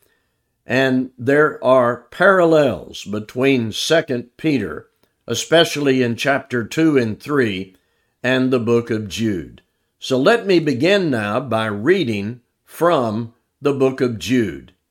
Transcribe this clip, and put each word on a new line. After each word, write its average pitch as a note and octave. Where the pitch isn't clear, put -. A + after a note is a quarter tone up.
and B2+
there C#3+
are B2
parallels D#3+
between A#2
Second C3
Peter, A2+
especially C#3+
in A#2
chapter C3
two D#3
and A2
three, A2
and C3
the C3
book A#2
of G#2+
Jude. F2+
So C3
let F#3+
me F#3+
begin D#3+
now A2
by A2+
reading A2+
from A#2+
the C#3+
book C3
of A#2+
Jude, F2